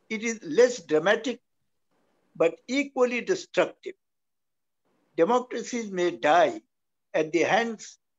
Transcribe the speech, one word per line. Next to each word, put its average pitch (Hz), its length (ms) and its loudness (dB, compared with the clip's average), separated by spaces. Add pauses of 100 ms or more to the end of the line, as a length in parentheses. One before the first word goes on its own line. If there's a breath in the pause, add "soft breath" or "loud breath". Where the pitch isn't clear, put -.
(120)
It 214 100 -6
is 214 380 -2
less 240 300 2
dramatic 202 480 0 (1000)
but - 140 2 (180)
equally 254 540 0
destructive. - 720 -4 (1200)
Democracies 233 760 -2
may 175 180 0
die 160 480 2 (540)
at 156 180 -2
the 160 120 2
hands 214 400 -2 (360)